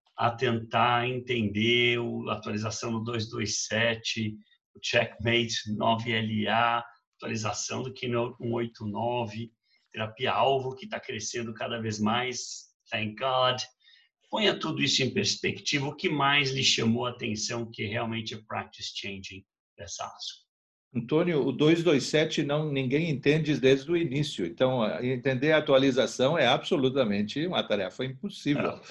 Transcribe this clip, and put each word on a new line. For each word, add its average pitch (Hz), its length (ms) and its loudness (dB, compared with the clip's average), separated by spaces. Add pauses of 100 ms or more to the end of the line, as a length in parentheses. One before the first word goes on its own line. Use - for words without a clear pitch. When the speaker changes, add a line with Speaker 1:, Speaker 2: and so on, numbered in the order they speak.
(160)
Speaker 1:
a 113 140 2
tentar 120 800 2
entender 120 880 2
o, 117 320 -4
a 110 40 -2
atualização 110 580 -4
do 113 120 -2
dois 113 240 -4
dois 107 380 -4
sete, 113 680 -2 (400)
o - 80 -20
Checkmate 113 920 0
nove 113 360 0
L 110 360 0
A, 117 380 2 (300)
atualização 113 680 -6
do 127 120 -8
Keynote 120 460 -4
um 117 140 -4
oito 117 320 -4
nove, 113 680 -4 (400)
terapia-alvo 110 840 0
que 107 120 -14
tá 107 120 -6
crescendo 113 540 -8
cada 117 260 -6
vez 110 200 -4
mais, 123 680 -2 (260)
thank 107 240 -4
God. 127 440 2 (680)
Ponha 208 300 2
tudo 156 240 -2
isso 139 180 2
em 123 100 0
perspectiva, - 760 -2
o 147 80 -8
que 185 140 -2
mais 139 420 2
lhe 135 120 -2
chamou 120 440 2
a 120 40 -4
atenção 117 600 -6
que 110 140 -8
realmente 113 500 -4
é 113 120 -12
practice 107 480 -10
changing 98 480 -12 (320)
dessa - 280 -12
asco? - 440 -14 (480)
Speaker 2:
Antônio, 156 500 2
o 139 60 2
dois 160 320 4
dois 147 220 4
sete 156 380 2
não, 151 280 0
ninguém 139 380 0
entende 147 500 2
desde 135 320 6
o 175 60 4
início. 147 480 -2
Então, 131 360 2
a-, 107 240 0
entender 131 460 0
a 156 60 8
atualização 135 800 4
é 135 100 4
absolutamente 131 1000 2
uma 151 160 0
tarefa 101 440 -2
impossível, 143 580 -4
Speaker 1:
Não. - 280 -4